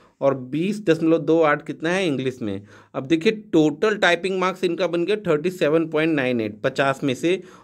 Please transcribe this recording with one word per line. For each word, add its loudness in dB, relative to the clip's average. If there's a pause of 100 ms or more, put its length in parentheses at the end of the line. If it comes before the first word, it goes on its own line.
(200)
और 2
बीस -6
दशमलव 2
दो 2
आठ 2
कितना -6
है 0
इंग्लिश -4
में। -6 (320)
अब -6
देखिए 2
टोटल 0
टाइपिंग 2
मार्क्स -2
इनका 0
बन -2
गया 0
थर्टी 0
सेवन 2
पॉइंट 0
नाइन 0
एट, -6
पचास 0
में 0
से, -2 (220)